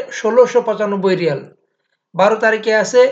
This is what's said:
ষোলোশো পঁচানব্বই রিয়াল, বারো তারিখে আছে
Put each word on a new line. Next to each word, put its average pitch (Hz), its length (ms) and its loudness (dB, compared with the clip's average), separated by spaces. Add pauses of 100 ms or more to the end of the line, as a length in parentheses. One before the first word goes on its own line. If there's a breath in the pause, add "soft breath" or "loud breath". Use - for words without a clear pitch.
(120)
ষোলোশো 240 500 2
পঁচানব্বই 202 540 -2
রিয়াল, 151 260 -4 (760)
বারো 202 200 2
তারিখে 220 400 -2
আছে 233 260 2 (100)